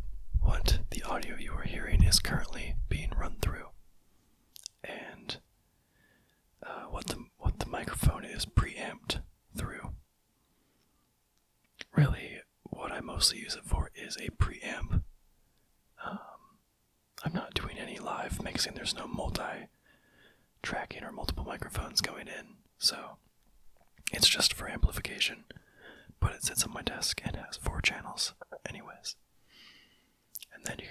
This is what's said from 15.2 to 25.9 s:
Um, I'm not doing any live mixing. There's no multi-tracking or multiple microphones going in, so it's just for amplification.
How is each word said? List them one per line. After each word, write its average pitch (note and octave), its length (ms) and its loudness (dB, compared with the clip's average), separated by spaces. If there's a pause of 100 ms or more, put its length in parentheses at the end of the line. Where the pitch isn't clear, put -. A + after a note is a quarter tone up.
Um, - 140 -6 (1080)
I'm E3 100 -2
not - 180 -4
doing - 260 -4
any - 200 -10
live - 440 -6
mixing. - 320 -2
There's - 200 -4
no - 120 -8
multi-tracking - 2000 -8
or - 100 -10
multiple - 320 -4
microphones - 560 -2
going - 280 -2
in, - 280 -12 (220)
so - 400 -2 (960)
it's - 160 6
just - 260 4
for - 140 -6
amplification. - 760 0 (760)